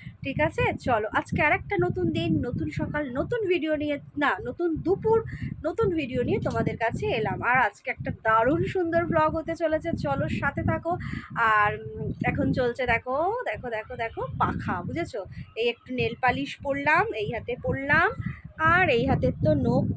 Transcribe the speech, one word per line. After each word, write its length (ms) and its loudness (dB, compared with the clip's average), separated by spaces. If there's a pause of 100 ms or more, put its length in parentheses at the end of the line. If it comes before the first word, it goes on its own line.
(220)
ঠিক 180 -4
আছে? 320 2
চলো, 400 0
আজকে 300 0
আর 100 4
একটা 280 -2
নতুন 300 2
দিন, 360 2
নতুন 240 -4
সকাল, 420 -4
নতুন 360 -2
ভিডিও 280 2
নিয়ে, 220 -2 (200)
না, 280 2
নতুন 300 -2
দুপুর, 480 2 (400)
নতুন 300 0
ভিডিও 280 -2
নিয়ে 180 0
তোমাদের 360 0
কাছে 300 -2
এলাম। 360 0
আর 160 4
আজকে 320 0
একটা 200 -6 (120)
দারুণ 420 4
সুন্দর 420 0
ব্লগ 300 2
হতে 200 -4
চলেছে, 360 0
চলো 360 0
সাথে 340 -2
থাকো। 340 0 (380)
আর, 420 4
উম, 360 -6 (120)
এখন 280 0
চলছে 340 0
দেখো, 460 0 (120)
দেখো, 260 -6
দেখো, 260 -6
দেখো, 300 -6 (120)
পাখা, 440 -2
বুঝেছো? 420 -6 (320)
এই 120 0
একটু 260 -6
নেল 260 -2
পালিশ 420 0
পরলাম, 500 2
এই 200 -4
হাতে 300 -6
পরলাম, 480 2 (480)
আর 300 4
এই 180 2
হাতের 260 2 (120)
তো 100 6
নখ 300 2 (120)